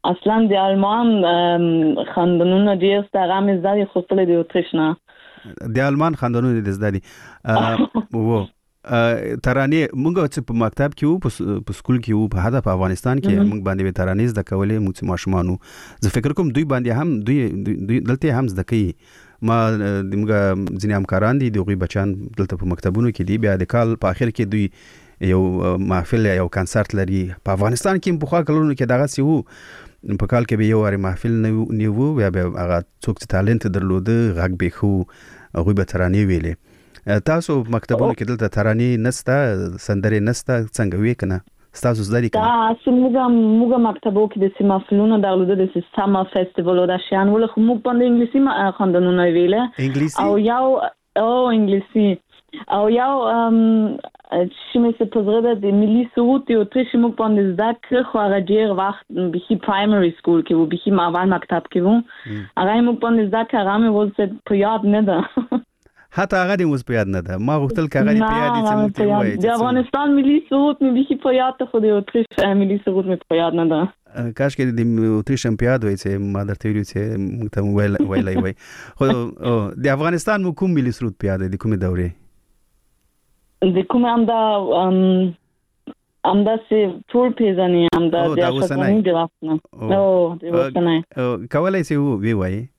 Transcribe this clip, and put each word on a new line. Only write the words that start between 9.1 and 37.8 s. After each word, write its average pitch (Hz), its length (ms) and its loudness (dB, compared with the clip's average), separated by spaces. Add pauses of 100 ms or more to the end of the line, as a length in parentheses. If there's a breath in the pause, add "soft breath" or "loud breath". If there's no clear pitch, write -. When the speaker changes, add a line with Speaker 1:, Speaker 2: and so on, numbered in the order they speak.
Speaker 2:
ترانې، 135 600 0
موږ 160 320 0
چې 139 140 -6
په 117 140 -8
مکتب 117 360 0
کې - 140 -6
وو، 165 140 2
په 151 100 -4
س-، - 140 -6 (240)
په 104 60 -8
سکول 127 260 -2
کې 113 140 -4
وو، 107 160 2
په 101 100 -2
حتی 117 220 0
په 107 100 -2
افغانستان 95 480 0
کې 101 100 -2
Speaker 1:
مهم. 101 220 4
Speaker 2:
موږ 104 120 -4
باندې 95 200 -2
به 95 80 -2
ترانې 92 320 -2
زده 107 200 -2
کولې، 101 420 -2
موږ 95 80 -2
چې - 120 -10
ماشومان 90 440 -2
وو. 92 80 -2 (440 loud breath)
زه 104 100 0
فکر 127 220 -2
کوم 170 160 0
دوی 135 160 0
باندې 123 260 -2
هم، 135 300 -2
دوی، 123 280 0
دوی، 101 260 -4
دوی 101 260 -2
دلته 131 400 -2
هم 131 60 -2
زده 92 160 -4
کوي. 104 320 0 (480 soft breath)
ما، 113 240 2
اه، 101 360 -2
د 95 120 -6
موږ 104 160 -2 (480)
ځینې 104 140 -2
همکاران 101 460 0
دي، 127 120 0
د 104 80 -2
هغوی 98 160 -2
بچیان 98 380 -2
دلته 98 440 -6
په 92 100 -6
مکتبونو 101 420 0
کې 101 140 -4
دي. 98 160 -2
بیا 101 180 0
د 92 60 -2
کال 113 340 0
په 98 120 -2
آخر 104 180 -2
کې 117 160 -4
دوی 101 260 0 (520 soft breath)
یو، 92 440 0
اه، 90 120 0
محفل 95 500 0
یا 95 80 2
یو 90 140 0
کنسرت 98 460 -2
لري. 95 360 -2 (140)
په 98 80 -2
افغانستان 117 440 0
کې 185 120 -2
هم 170 100 0
پخوا 151 240 0
کلونو 151 300 0
کې 127 140 -2
دغسې 131 340 0
وو. 147 220 2 (800 loud breath)
په 101 60 0
کال 120 160 0
کې 113 140 -2
به 107 80 2
یو 107 200 2
وارې 101 120 0
محفل 95 340 -4
نه 110 220 0
و، 110 200 -2
نه 107 160 0
و، 131 260 0
بیا 101 160 0
به 92 100 -2
هغه 90 400 -2
څوک - 380 -8
چې - 80 -16
ټالنت 104 400 0
درلوده، 95 640 0
غږ 90 240 -2
به 90 120 -2
ښه - 160 -4
و، 98 200 2 (540 loud breath)
هغوی 95 160 0
به 98 80 0
ترانې 92 460 0
ویلې. 82 260 -2 (520 soft breath)
اه، 104 120 0
تاسو 156 440 0
په 113 80 -8
مکتبونو 117 420 -2